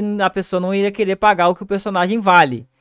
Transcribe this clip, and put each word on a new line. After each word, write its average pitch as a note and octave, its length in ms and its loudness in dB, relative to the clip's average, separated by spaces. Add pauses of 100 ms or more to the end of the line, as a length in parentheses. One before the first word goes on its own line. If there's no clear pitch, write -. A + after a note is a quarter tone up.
(220)
a F#3 80 2
pessoa F#3 300 -6
não F#3 140 -4
iria G3+ 180 -2
querer G3 240 -2
pagar F3+ 340 2
o F3+ 60 0
que G3+ 80 -14
o F#3+ 40 -12
personagem G3 520 -2
vale. D#3+ 480 2 (140)